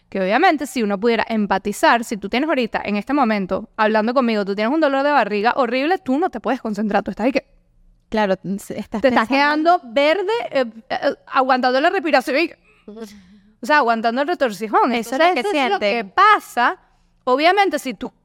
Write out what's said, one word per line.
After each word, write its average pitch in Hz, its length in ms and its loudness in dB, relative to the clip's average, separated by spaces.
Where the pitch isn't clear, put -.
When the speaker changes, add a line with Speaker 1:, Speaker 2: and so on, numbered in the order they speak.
Speaker 1:
que 190 120 -4
obviamente 285 460 2
si 247 160 -4
uno 202 160 -2
pudiera 226 280 0
empatizar, 214 760 0
si 220 140 -8
tú 196 120 -10
tienes 269 180 -2
ahorita 226 380 -2
en 208 120 -2
este 202 160 -6
momento 202 640 0
hablando 214 360 2
conmigo, 226 320 0
tú 196 80 -4
tienes 214 200 -2
un 330 60 0
dolor 277 240 2
de 294 80 0
barriga 214 440 2
horrible, 262 420 0
tú 262 220 -2
no 359 100 0
te 220 100 -10
puedes 240 220 -4
concentrar, 208 420 -2
tú 214 80 -8
estás 208 140 -4
ahí 269 60 0
que 269 140 -2
Speaker 2:
Claro, 208 340 0
s-, 196 360 -10
estás 202 220 -10
Speaker 1:
te 277 60 4
estás 240 200 2
Speaker 2:
pensando 302 520 2
Speaker 1:
quedando 254 120 -18
verde, 320 400 2
eh, 262 140 0
eh, - 280 -2
aguantando 254 560 0
la 330 80 4
respiración 285 480 0
y, 320 140 0
o 208 800 -20
sea, 302 120 4
aguantando 233 440 2
el 294 60 -2
retorcijón. 240 640 0
Speaker 2:
Eso 233 240 -4
es 269 40 0
Speaker 1:
Entonces, 330 100 4
Speaker 2:
lo 359 40 2
que 285 60 -2
Speaker 1:
eso 247 100 -2
es 294 220 0
lo 381 80 0
Speaker 2:
siente. 208 120 0
Speaker 1:
que 233 140 -2
pasa. 359 760 2
Obviamente, 311 560 2
si 247 160 -8
tú - 180 -14